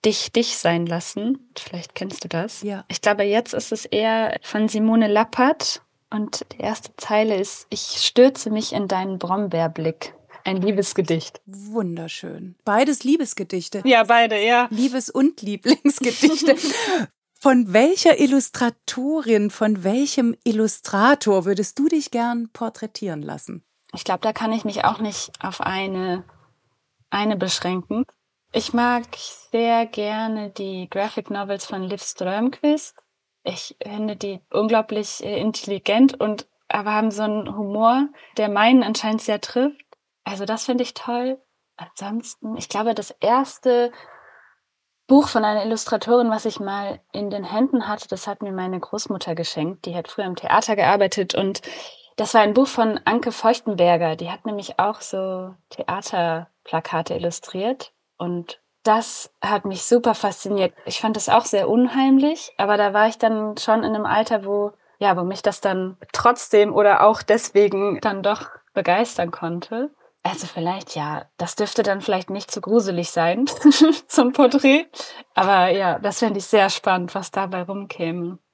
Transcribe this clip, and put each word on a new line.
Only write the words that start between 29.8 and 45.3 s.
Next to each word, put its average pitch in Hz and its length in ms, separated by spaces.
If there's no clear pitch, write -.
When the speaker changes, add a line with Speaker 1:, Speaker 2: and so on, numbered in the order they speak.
Speaker 1:
gerne 214 640
die 190 400
Graphic 208 400
Novels 202 340
von 190 200
Liv 190 180
Strömquist. 247 920
Ich - 360
finde 208 360
die 196 240
unglaublich, 214 720
äh, 202 180
intelligent 214 800
und, 214 300
aber 208 260
haben 214 200
so 202 100
einen 208 340
Humor, 226 520
der 214 120
meinen 226 340
anscheinend 220 400
sehr 208 180
trifft. 277 460
Also 202 200
das 220 200
finde 247 180
ich - 120
toll. 247 460
Ansonsten, 220 800
ich - 120
glaube, 220 280
das 208 160
erste 240 800
Buch 277 200
von 233 140